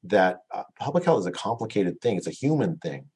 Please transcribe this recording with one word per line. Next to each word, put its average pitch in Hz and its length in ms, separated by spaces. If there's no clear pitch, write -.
that, 92 380
uh, - 120
public 170 240
health 151 160
is 90 80
a 90 40
complicated 101 680
thing. 107 160
It's 82 80
a - 60
human 127 480
thing. 69 260